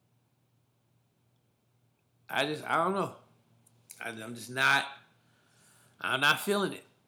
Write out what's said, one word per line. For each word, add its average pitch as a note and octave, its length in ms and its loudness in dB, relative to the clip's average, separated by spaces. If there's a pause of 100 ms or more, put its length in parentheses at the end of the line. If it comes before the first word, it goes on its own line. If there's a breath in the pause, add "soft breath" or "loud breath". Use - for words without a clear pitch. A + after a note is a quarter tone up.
(2250)
I C#3 180 0
just, D3 220 -6
I B2+ 140 2
don't F#3 120 0
know. E3+ 180 -2 (880)
I, A#2 100 -8
I'm A2+ 240 -12
just A#2 160 -14
not, C3+ 340 4 (1160 soft breath)
I'm B2+ 200 0
not D3+ 200 4
feeling G3 320 0
it. - 120 -14 (240)